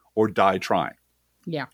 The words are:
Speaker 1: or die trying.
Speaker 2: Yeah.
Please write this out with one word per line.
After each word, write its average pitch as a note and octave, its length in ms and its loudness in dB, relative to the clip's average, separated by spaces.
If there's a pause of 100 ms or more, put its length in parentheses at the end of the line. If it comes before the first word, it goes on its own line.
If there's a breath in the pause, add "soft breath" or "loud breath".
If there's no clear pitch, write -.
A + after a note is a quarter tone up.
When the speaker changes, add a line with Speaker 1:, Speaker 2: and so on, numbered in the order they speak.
(160)
Speaker 1:
or A2 120 4
die F#2+ 300 2
trying. F2+ 380 -2 (500)
Speaker 2:
Yeah. D3+ 280 -8